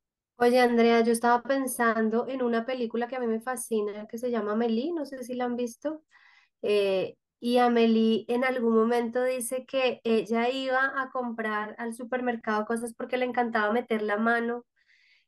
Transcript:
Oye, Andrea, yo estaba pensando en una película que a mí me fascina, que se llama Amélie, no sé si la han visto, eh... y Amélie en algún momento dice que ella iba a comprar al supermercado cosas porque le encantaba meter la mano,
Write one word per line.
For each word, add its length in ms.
Oye, 240
Andrea, 400
yo 100
estaba 320
pensando 840
en 140
una 240
película 420
que 100
a 20
mí 80
me 140
fascina, 640
que 100
se 140
llama 220
Amélie, 400
no 120
sé 180
si 120
la 100
han 120
visto, 460
eh... 560
y 160
Amélie 720
en 160
algún 320
momento 480
dice 420
que 380
ella 460
iba 520
a 100
comprar 640
al 160
supermercado 720
cosas 280
porque 240
le 80
encantaba 460
meter 300
la 160
mano, 480